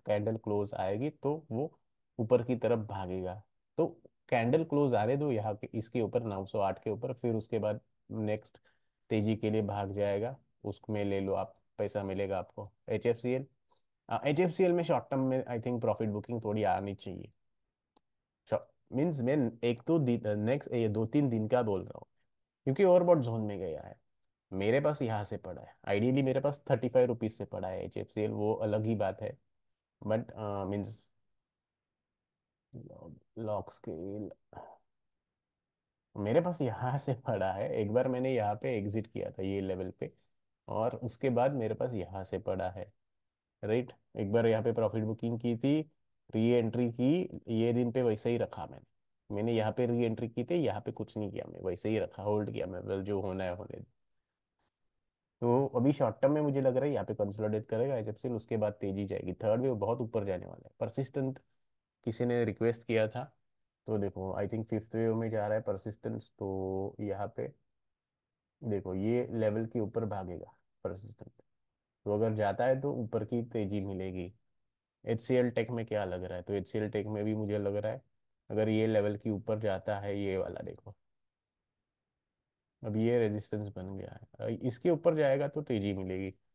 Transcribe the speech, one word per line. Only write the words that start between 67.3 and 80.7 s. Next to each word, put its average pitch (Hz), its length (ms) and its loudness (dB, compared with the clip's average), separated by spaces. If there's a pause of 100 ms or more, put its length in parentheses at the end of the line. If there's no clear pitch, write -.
पे 131 160 -6 (1080)
देखो, 98 320 -2
ये 113 360 2
लेवल 110 340 2
के 113 140 -4
ऊपर 113 260 -2
भागेगा 92 500 -8 (280)
परसिस्टेंट, 98 480 -10 (760)
तो 104 80 0
अगर 110 200 2
जाता 104 320 2
है 131 160 4
तो 143 120 -2
ऊपर 110 320 -2
की 120 160 0
तेजी 104 400 -2
मिलेगी। 92 520 -6 (720)
एचसीएल 123 440 2
टेक 120 200 0
में 117 160 -4
क्या 104 200 -2
लग 90 180 -4
रहा 90 140 -6
है? 87 60 -8
तो 101 100 -4
एचसीएल 107 360 -2
टेक 104 180 -2
में 107 180 -2
भी 110 100 0
मुझे 104 220 -2
लग 101 180 -2
रहा 104 160 -2
है, 131 100 -8 (480)
अगर 107 200 2
ये 110 180 4
लेवल 104 300 2
के 113 120 -4
ऊपर 107 300 -2
जाता 101 400 -2
है, 101 200 -4
ये 98 180 0
वाला 90 240 -4
देखो, - 340 -14 (1900)